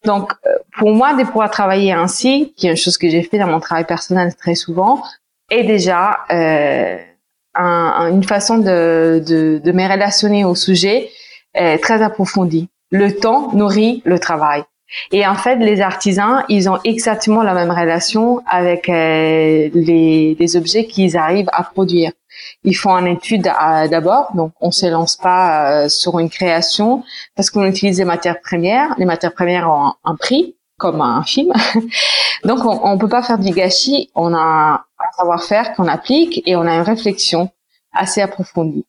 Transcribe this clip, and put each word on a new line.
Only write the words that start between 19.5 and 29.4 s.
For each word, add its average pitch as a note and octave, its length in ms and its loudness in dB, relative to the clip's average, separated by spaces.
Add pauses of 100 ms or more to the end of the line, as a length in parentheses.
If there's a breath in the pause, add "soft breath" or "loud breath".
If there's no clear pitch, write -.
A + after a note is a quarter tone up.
les, D#3+ 680 4
les E3+ 160 2
objets F3+ 300 0
qu'ils F#3+ 320 0
arrivent F3 340 0
à E3+ 120 0
produire. F3 480 0 (540 loud breath)
Ils F#3 100 2
font F#3 220 2
une F3+ 100 0
étude F3+ 500 -2
à, D#3 300 2
d'abord, F3+ 480 0
donc D#3+ 240 -2
on F3 100 -2
se - 160 -2
lance E3 300 0
pas, F3 560 2
euh, D3 180 2
sur F3 300 -2
une E3 100 0
création F#3+ 760 0 (320 loud breath)
parce G3 140 -2
qu'on G3+ 140 0
utilise F#3+ 340 0
des F#3+ 60 0
matières E3+ 380 -2
premières. A3 560 0
Les F#3 80 0
matières E3+ 280 -2
premières F3 360 0